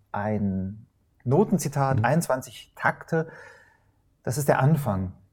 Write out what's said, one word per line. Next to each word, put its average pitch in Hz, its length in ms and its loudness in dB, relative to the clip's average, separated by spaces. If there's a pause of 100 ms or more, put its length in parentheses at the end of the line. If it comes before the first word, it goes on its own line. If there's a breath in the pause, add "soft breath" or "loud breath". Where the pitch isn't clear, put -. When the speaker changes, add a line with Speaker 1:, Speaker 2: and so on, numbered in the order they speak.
(120)
Speaker 1:
ein 104 720 -4 (380)
Notenzitat, 139 720 2
Speaker 2:
Mhm. 107 60 2
Speaker 1:
einundzwanzig 131 720 -2
Takte. 160 520 -2 (920 loud breath)
Das 135 160 -4
ist 143 100 0
der - 100 4
Anfang 127 540 2 (200)